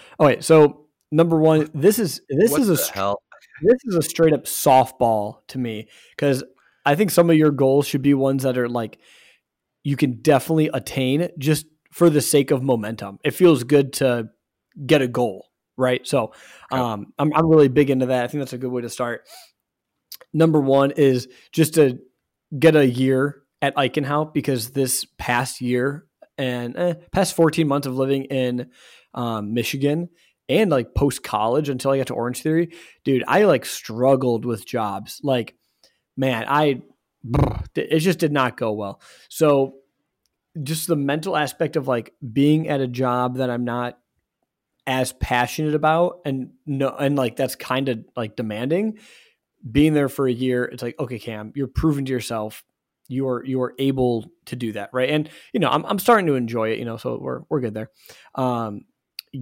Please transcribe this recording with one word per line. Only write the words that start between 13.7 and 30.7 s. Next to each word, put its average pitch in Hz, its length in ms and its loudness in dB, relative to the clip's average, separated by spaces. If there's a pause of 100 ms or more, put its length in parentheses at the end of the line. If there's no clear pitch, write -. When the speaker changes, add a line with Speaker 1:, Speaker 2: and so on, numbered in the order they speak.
Speaker 1:
to 120 360 -2 (560)
get 143 160 4
a 127 60 0
goal, 120 400 -4 (300)
right? 127 280 0
So, 120 280 -2 (380)
Speaker 2:
Yeah. 123 220 -2
Speaker 1:
um, 104 240 -12
I'm, 147 160 0
I'm 160 140 2
really 156 220 6
big 135 200 4
into 131 180 0
that. 127 180 0
I - 20 -4
think 147 140 -6
that's 131 120 -10
a 127 60 -10
good 127 120 -6
way 123 120 -4
to 117 60 -10
start. 117 360 -8 (1080)
Number 156 260 4
one 139 320 4
is 135 360 2 (240)
just 160 240 0
to 135 240 4 (580)
get 156 180 6
a 147 120 6
year 131 540 0 (200)
at 139 140 0
Eichenhaupt, 147 580 -2
because 127 380 -2
this 135 340 -2 (120)
past 123 440 -2
year 127 440 -2 (320)
and, 123 400 -6
eh, 175 160 -2 (180)
past 196 240 -2
fourteen 160 320 2
months 139 200 -2
of 127 80 -6
living 135 300 -2
in, 127 440 -4 (460)
um, 113 400 -6
Michigan 143 540 -2 (400)
and, 190 200 2
like, 135 240 0